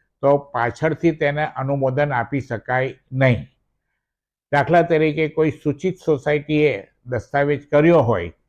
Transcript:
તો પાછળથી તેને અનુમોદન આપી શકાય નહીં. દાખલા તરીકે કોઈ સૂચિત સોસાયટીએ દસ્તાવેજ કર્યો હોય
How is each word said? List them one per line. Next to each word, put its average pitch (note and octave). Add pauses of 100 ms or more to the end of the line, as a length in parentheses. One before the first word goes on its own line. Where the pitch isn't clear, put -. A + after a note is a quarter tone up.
(240)
તો C#3
પાછળથી C#3+
તેને D3+
અનુમોદન C3+
આપી B2
શકાય B2+ (180)
નહીં. C3 (1040)
દાખલા C#3+
તરીકે D#3
કોઈ D#3
સૂચિત D3+
સોસાયટીએ D3 (180)
દસ્તાવેજ C#3
કર્યો D#3
હોય F#2+ (160)